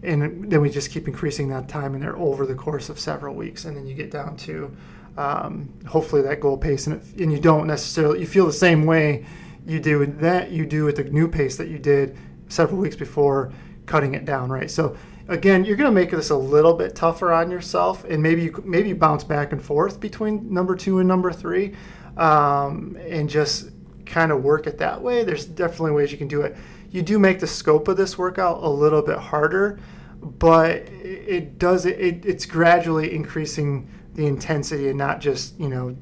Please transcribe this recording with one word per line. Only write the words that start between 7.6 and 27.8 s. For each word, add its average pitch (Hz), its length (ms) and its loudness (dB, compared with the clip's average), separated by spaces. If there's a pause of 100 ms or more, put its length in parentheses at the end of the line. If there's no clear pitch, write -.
necessarily, 151 540 0
you 165 60 -4
feel 190 200 4
the 151 60 0
same 165 340 6
way 151 400 2 (380)
you 160 140 -4
do 151 200 2
with 143 200 0
that, 175 320 0
you 160 160 -2
do 151 180 0
with 147 120 2
the 143 80 -2
new 147 240 2
pace 151 280 -2
that 165 120 -8
you 156 100 -10
did 139 380 2 (320)
several 180 320 0
weeks 196 160 -4
before 139 560 0 (340)
cutting 139 280 2
it 143 100 -8
down, 131 260 -4
right? 139 180 -6
So - 280 -2 (320)
again, 185 360 4
you're 208 120 0
gonna 269 160 4
make 180 180 4
this 151 200 -2
a 147 60 4
little 147 380 6
bit 180 220 -4
tougher 170 360 2
on 170 160 2
yourself, 180 560 -2
and 160 160 -2
maybe 165 220 4
you, 160 240 -6
maybe 190 220 2
you 180 80 -4
bounce 151 260 2
back 147 300 -4
and 139 100 -6
forth 170 380 0
between 214 520 -4
number 185 220 0
two 185 240 0
and 185 80 4
number 180 260 2
three, 185 420 -4 (420)
um, 143 800 2 (100)
and 156 240 -4
just 147 400 -2 (340)
kinda 160 320 0
work 143 300 2
it 147 120 -8
that - 220 -4
way. 247 220 0
There's 170 240 -4
definitely 165 460 -2
ways 143 180 2
you 143 80 -12
can 143 80 -6
do 147 160 -2
it. - 140 -4 (340)
You 185 100 -6
do 202 200 2
make 190 180 6
the 160 80 -4
scope 151 400 2